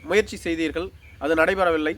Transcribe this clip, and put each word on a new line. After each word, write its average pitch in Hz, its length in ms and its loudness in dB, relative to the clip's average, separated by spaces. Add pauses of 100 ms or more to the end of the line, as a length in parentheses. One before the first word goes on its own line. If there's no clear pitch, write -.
முயற்சி 202 360 0
செய்தீர்கள், 165 500 -4 (340)
அது 147 140 0
நடைபெறவில்லை. 165 640 2